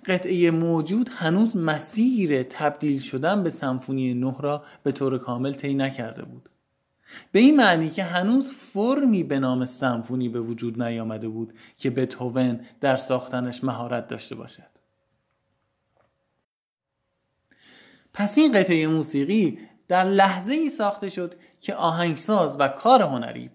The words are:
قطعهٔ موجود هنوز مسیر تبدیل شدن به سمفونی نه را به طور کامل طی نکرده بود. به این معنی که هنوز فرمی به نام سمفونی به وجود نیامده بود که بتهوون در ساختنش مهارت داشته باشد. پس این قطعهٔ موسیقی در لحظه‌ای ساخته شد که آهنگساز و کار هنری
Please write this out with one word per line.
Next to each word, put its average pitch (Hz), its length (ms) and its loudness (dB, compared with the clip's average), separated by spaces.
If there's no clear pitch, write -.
قطعهٔ 180 460 2
موجود 165 580 0
هنوز 196 480 2
مسیر 165 840 0
تبدیل 143 560 -2
شدن 165 440 -2
به 165 60 0
سمفونی 131 640 -4
نه 127 260 -2
را 143 240 -4
به 139 80 0
طور 135 260 -2
کامل 127 360 -4
طی 139 200 -6
نکرده 135 500 -6
بود. 123 260 -20
به 185 80 4
این 277 160 8
معنی 175 340 4
که 190 140 -6
هنوز 202 460 0
فرمی 233 720 0
به 139 160 -2
نام 127 260 0
سمفونی 123 640 -4
به 117 100 -6
وجود 117 440 -6
نیامده 113 440 -6
بود 113 260 -8
که 135 120 -4
بتهوون 123 680 -2
در 135 140 2
ساختنش 123 680 -4
مهارت 120 440 -6
داشته - 280 -12
باشد. - 340 -20
پس 202 240 0
این 302 140 6
قطعهٔ 180 360 4
موسیقی 156 720 0
در 185 160 2
لحظه‌ای 196 640 2
ساخته 202 400 -4
شد 175 260 -8
که 190 140 -6
آهنگساز 165 840 0
و 143 80 4
کار 226 340 6
هنری 123 540 -4